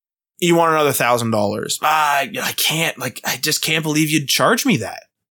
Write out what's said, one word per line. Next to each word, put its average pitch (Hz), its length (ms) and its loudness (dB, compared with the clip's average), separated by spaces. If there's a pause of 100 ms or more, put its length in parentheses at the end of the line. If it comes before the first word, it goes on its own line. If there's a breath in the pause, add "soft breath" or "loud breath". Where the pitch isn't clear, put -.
(400)
You 170 160 4
want 165 180 4
another 147 200 4
thousand 120 380 2
dollars. 104 500 -2
"Ah, 151 380 2
I 120 380 -4
can't, 156 420 -2
like, - 260 -10
I - 120 -4
just 147 240 -2
can't 160 220 -2
believe 151 260 0
you'd 147 200 0
charge 190 360 2
me 202 120 2
that. 95 260 -10 (280)